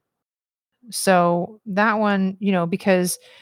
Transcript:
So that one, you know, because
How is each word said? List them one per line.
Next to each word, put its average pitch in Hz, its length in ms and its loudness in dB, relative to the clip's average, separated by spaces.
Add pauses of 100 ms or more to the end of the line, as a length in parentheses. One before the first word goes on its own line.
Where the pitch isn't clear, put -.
(880)
So 175 760 0
that 208 300 0
one, 196 440 -2
you 202 120 0
know, 180 140 2
because 180 540 0 (220)